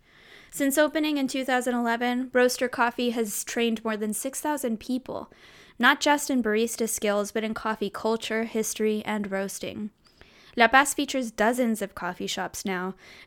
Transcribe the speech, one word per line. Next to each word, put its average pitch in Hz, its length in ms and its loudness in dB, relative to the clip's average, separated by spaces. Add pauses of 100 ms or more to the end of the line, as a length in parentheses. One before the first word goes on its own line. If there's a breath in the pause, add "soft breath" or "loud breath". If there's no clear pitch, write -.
(500 loud breath)
Since 277 260 0
opening 302 400 2
in 269 120 0
two 262 180 -4
thousand 254 300 0
eleven, 240 580 0
Roaster 247 340 4
Coffee 240 400 0
has 226 340 -2
trained 233 400 -2
more 220 140 -4
than 214 160 -2
six 269 260 -6
thousand 277 420 -2
people, - 520 -6 (460 loud breath)
not 269 240 4
just 294 260 4
in 262 140 2
barista 226 440 0
skills, 208 460 0
but 220 100 -2
in 220 120 -4
coffee 214 340 -4
culture, 220 560 -2
history, 214 640 -2
and 208 240 -2
roasting. 196 580 -6 (720 loud breath)
La 233 100 8
Paz 277 240 6
features 262 380 -2
dozens 226 500 2
of 190 140 -6
coffee 180 320 -6
shops 190 400 -6
now, 185 280 -4 (320 loud breath)